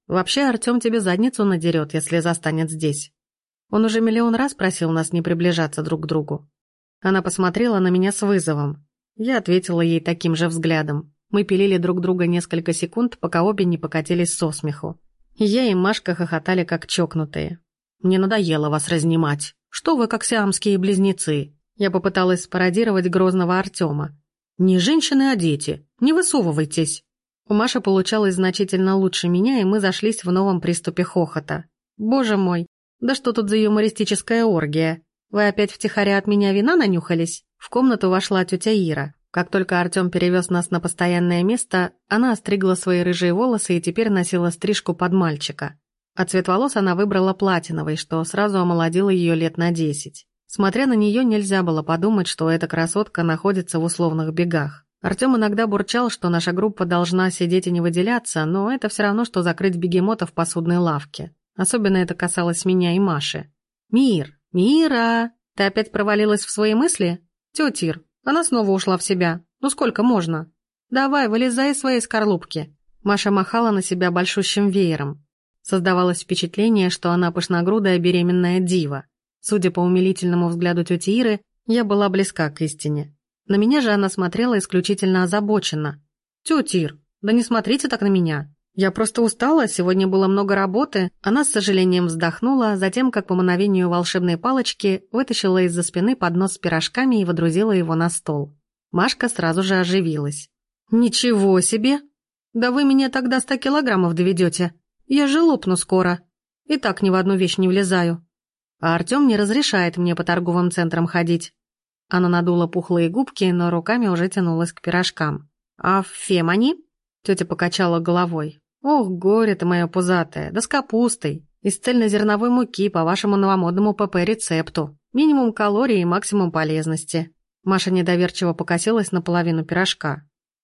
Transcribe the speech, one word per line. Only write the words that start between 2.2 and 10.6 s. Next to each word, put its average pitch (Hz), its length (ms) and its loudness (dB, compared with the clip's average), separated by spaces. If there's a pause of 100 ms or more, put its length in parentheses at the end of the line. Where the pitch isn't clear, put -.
застанет 160 500 -2
здесь. 156 420 -4 (580)
Он 214 140 2
уже 226 160 0
миллион 226 340 2
раз 269 200 -2
просил 180 360 -2
нас 160 220 -2
не 170 100 0
приближаться 170 600 -2
друг 160 220 -4
к - 20 -6
другу». 151 440 -6 (520)
Она 190 180 0
посмотрела 185 580 0
на 185 100 2
меня 185 240 2
с - 100 -8
вызовом. 151 640 -2 (300)
Я 240 220 -2
ответила 180 420 0
ей 165 200 2
таким 165 360 -2
же 170 120 0
взглядом. 156 640 -2 (180)